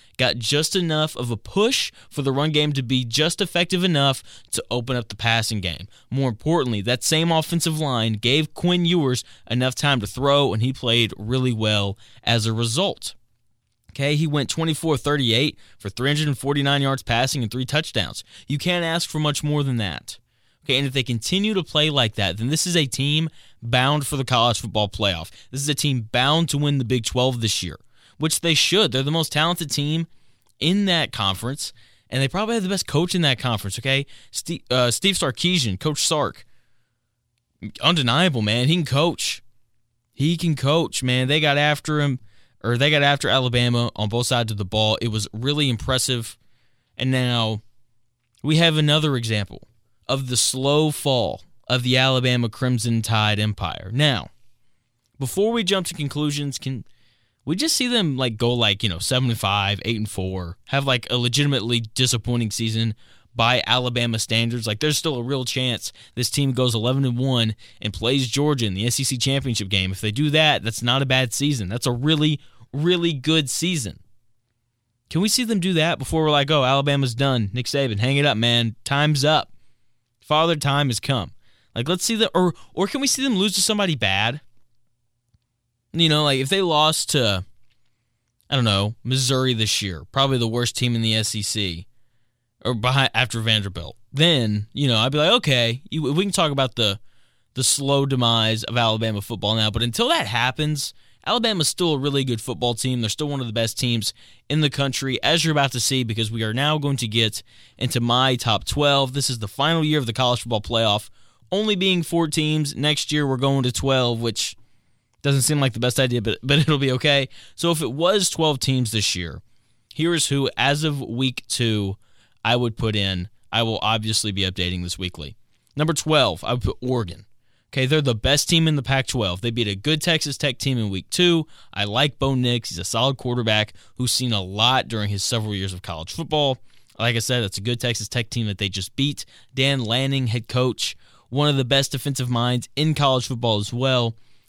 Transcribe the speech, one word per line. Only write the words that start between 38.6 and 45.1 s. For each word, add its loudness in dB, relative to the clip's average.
He 4
can 0
coach. 0
He 2
can 0
coach, 0
man. 0
They 2
got 2
after 2
him, 0
or 0
they 2
got 4
after 2
Alabama 2
on -2
both 0
sides 0
of -4
the -2
ball. 2
It -2
was -4